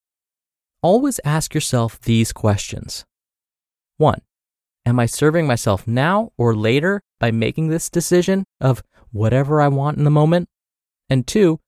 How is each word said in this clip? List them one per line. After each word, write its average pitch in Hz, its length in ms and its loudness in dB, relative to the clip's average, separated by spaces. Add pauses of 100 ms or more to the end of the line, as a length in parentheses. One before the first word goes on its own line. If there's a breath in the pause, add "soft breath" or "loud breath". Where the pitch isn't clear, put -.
(840)
Always 240 420 2
ask 151 280 -2
yourself 120 480 -2
these 113 320 0
questions. - 720 -4 (920)
One, 147 260 0 (640)
am 123 140 2
I 117 60 2
serving 156 420 0
myself 113 380 -2
now 165 520 -2
or 120 160 2
later 143 480 0 (160)
by 117 140 0
making 113 360 -2
this 160 220 -4
decision 180 540 0 (160)
of 131 240 0 (260 soft breath)
whatever 131 500 0
I 143 80 4
want 139 300 -2
in 147 60 0
the 147 60 4
moment? 160 380 2 (600)
And 131 180 0
two, 175 420 2